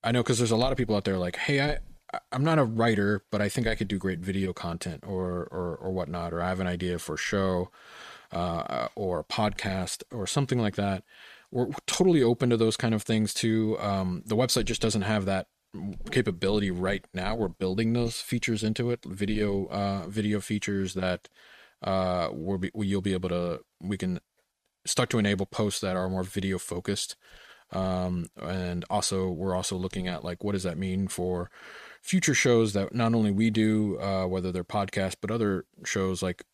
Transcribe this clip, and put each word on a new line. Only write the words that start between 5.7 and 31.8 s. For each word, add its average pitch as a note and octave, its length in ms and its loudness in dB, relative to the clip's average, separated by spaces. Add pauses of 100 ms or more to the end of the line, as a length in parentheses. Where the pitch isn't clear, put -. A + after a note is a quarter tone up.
or F#2 160 -6
whatnot, E2+ 420 -4
or E2+ 80 -2
I F2+ 60 0
have F#2 120 -2
an F#2 60 0
idea F2+ 320 -2
for D#2 160 -6
a D2+ 40 -6
show, F#2+ 520 0 (640)
uh, E2 640 -2
or F2+ 260 -2
a D#2 40 -8
podcast G2 840 -2
or G#2 160 -6
something C3+ 320 0
like G#2 180 0
that." G2 260 -2 (480)
We're, A#2+ 160 0
we're C#3 80 -8 (120)
totally F3 360 4
open A#2+ 280 4
to A#2 60 6
those A2 200 4
kind A2+ 180 0
of G#2 100 0
things A2 280 2
too. A2 460 2
Um, F#2+ 480 -2
the A2 100 -2
website A#2+ 280 2
just - 180 -4
doesn't G#2+ 200 2
have G2+ 240 0
that F#2+ 200 0 (640)
capability G2+ 640 2
right F#2 320 -2 (100)
now. G2 220 -2
We're A2 120 0
building G2 440 0
those A#2+ 280 0
features A2 440 -2
into A#2 260 0
it, A#2+ 140 -4
video, G2+ 640 -2
uh, G2 420 -2
video G#2 320 0
features G2 540 -2
that, F#2 340 -2 (520)
uh, F2+ 520 0
we'll F2 260 -4
be, F#2 160 -2
you'll G2 280 0
be G2 100 0
able F#2 160 -2
to, F2 320 -2 (200)
we F#2+ 160 -4
can F#2 220 -2 (680)
start - 260 0
to A#2+ 80 2
enable G2+ 280 2
posts - 340 -2
that F#2 160 -2
are F#2 120 -2
more F#2 160 -2
video F#2+ 340 -2
focused. - 560 -4 (560)
Um, F#2 680 -2
and F2 540 -4
also, F#2+ 400 0
we're F2+ 240 -2
also F#2 220 -2
looking F#2 320 -4
at, F2 160 -6
like, F2 180 -8
what G2+ 100 -2
does F#2+ 120 -2
that E2+ 140 -2
mean F#2+ 280 -2
for F2+ 440 -4 (520)